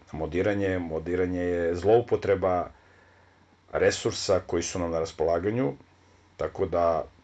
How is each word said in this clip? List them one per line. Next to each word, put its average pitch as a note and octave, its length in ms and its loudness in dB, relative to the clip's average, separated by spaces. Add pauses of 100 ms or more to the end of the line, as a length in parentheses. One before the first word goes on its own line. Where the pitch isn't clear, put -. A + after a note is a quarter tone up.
(120)
modiranje, F#2 680 -2
modiranje F2 600 -2
je F2 340 0
zloupotreba F#2+ 920 2 (1040)
resursa F#2+ 760 2
koji E2+ 160 0
su - 160 -6
nam E2+ 120 -2
na E2 80 -2
raspolaganju, E2+ 720 0 (640)
tako D#2 280 -4
da E2+ 400 2 (180)